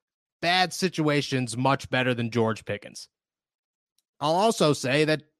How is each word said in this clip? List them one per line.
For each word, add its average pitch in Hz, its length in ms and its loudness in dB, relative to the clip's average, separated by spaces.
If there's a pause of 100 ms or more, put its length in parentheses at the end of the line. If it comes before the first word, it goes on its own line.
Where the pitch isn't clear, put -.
(420)
bad 175 320 2
situations 143 840 -2
much 135 320 0
better 127 240 0
than 117 180 -4
George 110 320 0
Pickens. - 460 -12 (1120)
I'll 151 140 0
also 185 360 4
say 139 320 0
that 151 200 0 (160)